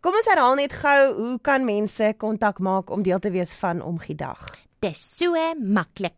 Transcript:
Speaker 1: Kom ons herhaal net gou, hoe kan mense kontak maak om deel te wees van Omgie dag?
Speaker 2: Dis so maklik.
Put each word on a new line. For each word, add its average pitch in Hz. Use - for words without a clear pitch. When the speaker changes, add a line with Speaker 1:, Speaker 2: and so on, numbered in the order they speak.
Speaker 1:
Kom 359
ons 440
herhaal 269
net 285
gou, 277
hoe 233
kan 269
mense 214
kontak 214
maak 190
om 202
deel 185
te 196
wees 180
van 175
Omgie 165
dag? -
Speaker 2:
Dis -
so 349
maklik. 190